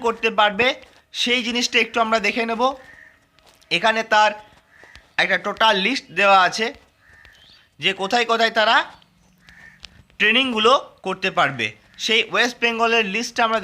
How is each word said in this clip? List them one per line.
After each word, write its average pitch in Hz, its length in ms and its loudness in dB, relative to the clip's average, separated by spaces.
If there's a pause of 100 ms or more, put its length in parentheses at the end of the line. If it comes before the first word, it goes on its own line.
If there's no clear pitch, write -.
করতে 226 220 -2 (100)
পারবে, 208 280 2 (560)
সেই 240 240 0
জিনিসটা 240 380 -2
একটু 226 200 -4
আমরা 220 220 0
দেখে 226 240 -2
নেব। 226 120 -2 (1120)
এখানে 220 240 0 (120)
তার 214 180 4 (920)
একটা 185 240 0
টোটাল 214 280 2 (120)
লিস্ট 262 180 -4 (140)
দেওয়া 196 200 6 (100)
আছে 220 180 -4 (1200)
যে 185 60 0 (120)
কোথায় 226 280 0
কোথায় 226 280 2
তারা 226 180 2 (1400)
ট্রেনিংগুলো 226 540 2 (340)
করতে 185 220 -6 (100)
পারবে। 135 280 0 (380)
সেই 220 160 2 (120)
ওয়েস্ট 240 320 0
বেঙ্গলের 226 400 0 (100)
লিস্টটা 240 320 -4
আমরা 226 180 -2